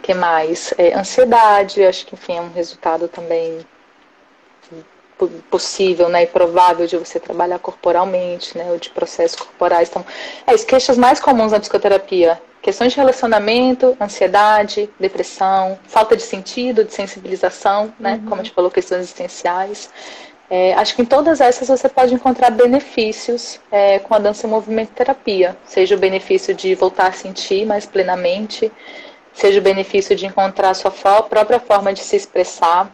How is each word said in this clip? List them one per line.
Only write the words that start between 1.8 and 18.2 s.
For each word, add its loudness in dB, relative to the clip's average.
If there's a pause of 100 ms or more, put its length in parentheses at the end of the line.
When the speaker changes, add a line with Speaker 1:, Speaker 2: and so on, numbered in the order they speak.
Speaker 1:
acho 2
que, -18
enfim, -10
é -6
um -12
resultado -6
também -6 (1600)
po-, -2 (220)
possível, 0
né, 2
e 0
provável 2
de -4
você -8
trabalhar -6
corporalmente, -4
né, -8
ou -2
de -14
processos -4
corporais. 0
Então, -8 (420)
é, 4
as 2
queixas 2
mais 4
comuns 2
na 2
psicoterapia, 0 (220)
questões 0
de -4
relacionamento, 2
ansiedade, 0
depressão, -2
falta 2
de -10
sentido, -4
de -6
sensibilização, -4
né, -4
Speaker 2:
Uhum. -10